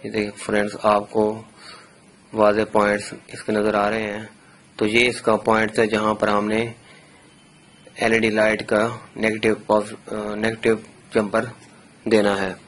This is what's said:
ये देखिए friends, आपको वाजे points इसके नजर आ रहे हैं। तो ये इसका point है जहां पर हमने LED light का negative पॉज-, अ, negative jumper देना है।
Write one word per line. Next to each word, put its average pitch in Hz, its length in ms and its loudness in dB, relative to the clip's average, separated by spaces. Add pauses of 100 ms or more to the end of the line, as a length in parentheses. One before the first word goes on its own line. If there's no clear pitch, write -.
ये 110 60 -8
देखिए 107 200 -2
friends, 104 540 -2
आपको 107 600 2 (880)
वाजे 107 300 4
points 104 500 0 (200)
इसके - 180 -6
नजर 107 240 0
आ 101 120 2
रहे 110 140 -4
हैं। 107 280 -10 (480)
तो 110 80 0
ये 117 200 2
इसका 117 300 0
point 110 420 0
है 113 80 4
जहां 107 280 0
पर 107 140 0
हमने 107 460 -2 (1200)
LED 113 320 2
light 107 320 2
का 117 540 -2
negative 110 520 0
पॉज-, 104 400 0
अ, 104 260 -6
negative 110 520 0 (280)
jumper 113 380 0 (560)
देना 104 260 4
है। 95 220 -4 (120)